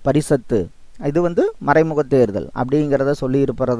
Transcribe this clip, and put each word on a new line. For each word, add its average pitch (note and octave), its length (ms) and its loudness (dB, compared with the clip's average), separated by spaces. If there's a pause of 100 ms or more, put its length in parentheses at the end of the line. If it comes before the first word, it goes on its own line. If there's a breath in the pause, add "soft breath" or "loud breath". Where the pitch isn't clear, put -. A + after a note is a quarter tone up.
பரிஷத்து, C#3 520 0 (500)
இது D3+ 180 0
வந்து F3 160 0 (240)
மறைமுக D#3 340 2 (120)
தேர்தல் G#2+ 340 2 (140)
அப்படிங்கிறத C#3 500 0 (120)
சொல்லியிருப்பது B2+ 560 -2